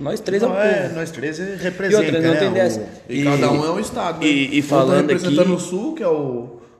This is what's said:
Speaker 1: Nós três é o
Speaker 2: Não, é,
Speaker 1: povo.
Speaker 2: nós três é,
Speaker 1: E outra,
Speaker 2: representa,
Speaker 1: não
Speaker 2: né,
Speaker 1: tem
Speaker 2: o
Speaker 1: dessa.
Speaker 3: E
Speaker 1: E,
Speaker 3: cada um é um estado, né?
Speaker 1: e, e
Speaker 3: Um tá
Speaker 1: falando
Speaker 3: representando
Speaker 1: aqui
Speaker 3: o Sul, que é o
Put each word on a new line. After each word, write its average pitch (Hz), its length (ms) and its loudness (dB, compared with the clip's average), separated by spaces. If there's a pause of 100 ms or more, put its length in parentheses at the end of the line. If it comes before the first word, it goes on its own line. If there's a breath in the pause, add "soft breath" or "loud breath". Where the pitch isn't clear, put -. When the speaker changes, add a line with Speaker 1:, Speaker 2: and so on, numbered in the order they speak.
Speaker 1:
Nós 143 200 -4
três 202 220 -2
é 233 40 4
o - 20 4
Speaker 2:
Não, 190 100 -2
é, 208 260 2
Speaker 1:
povo. 170 100 -6
Speaker 2:
nós 165 160 -6
três 151 280 -8
é, 180 40 -6
Speaker 1:
E 196 80 -8
outra, 180 140 -10
Speaker 2:
representa, 185 480 0
Speaker 1:
não 165 200 2
Speaker 2:
né, - 60 2
Speaker 1:
tem 196 100 2
Speaker 2:
o 185 60 -2
Speaker 1:
dessa. 117 340 0 (180)
Speaker 3:
E 139 140 -4
Speaker 1:
E, 143 40 2
Speaker 3:
cada 143 280 2
um 147 140 2
é 165 40 0
um 185 80 -2
estado, 196 420 -4
né? 151 60 2
Speaker 1:
e, 139 300 2
e - 40 2
Speaker 3:
Um - 20 2
tá 143 60 -4
Speaker 1:
falando 135 280 4 (140)
Speaker 3:
representando 170 320 2
Speaker 1:
aqui 180 100 2
Speaker 3:
o 170 60 0
Sul, 208 360 -6
que - 80 -8
é 185 60 0
o 127 480 -4 (240 loud breath)